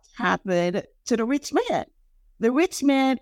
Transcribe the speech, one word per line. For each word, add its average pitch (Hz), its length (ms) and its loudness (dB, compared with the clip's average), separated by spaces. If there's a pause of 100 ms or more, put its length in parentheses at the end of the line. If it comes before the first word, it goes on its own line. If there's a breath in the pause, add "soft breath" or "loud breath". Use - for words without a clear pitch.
(180)
happened 180 640 -2 (220)
to 240 100 0
the 226 80 0
rich 277 300 -4
man. 427 320 -2 (540)
The 226 120 2
rich 339 300 0
man 269 400 2